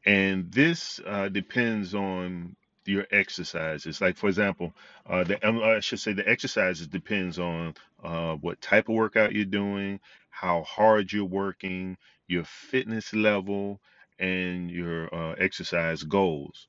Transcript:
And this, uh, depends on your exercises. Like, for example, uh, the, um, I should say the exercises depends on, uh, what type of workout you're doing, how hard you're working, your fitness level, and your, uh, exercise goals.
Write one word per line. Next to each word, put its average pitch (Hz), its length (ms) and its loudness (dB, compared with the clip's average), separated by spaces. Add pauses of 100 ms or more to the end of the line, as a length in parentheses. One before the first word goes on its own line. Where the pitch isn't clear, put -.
And 98 480 4
this, 160 520 2
uh, 101 220 -2
depends 101 640 0
on 90 640 -4 (300)
your 98 260 0
exercises. 80 880 -2
Like, 92 160 4
for 101 140 2
example, 92 440 0 (320)
uh, 90 200 0
the, 98 200 0
um, 113 160 4
I 110 200 4
should - 180 -4
say 107 140 -2
the 101 140 0
exercises 92 600 0
depends 90 500 -4
on, 85 380 -4 (260)
uh, 82 340 -4
what 78 260 -6
type 107 260 4
of 113 80 0
workout 110 380 4
you're 104 100 0
doing, 98 560 -2 (300)
how 87 340 -2
hard 107 480 4
you're 104 140 -2
working, 92 720 -4 (300)
your 87 180 0
fitness 113 680 -4
level, 101 680 0 (360)
and 90 540 -2
your, 85 420 -6
uh, 82 200 -6
exercise 82 680 -2
goals. 80 640 0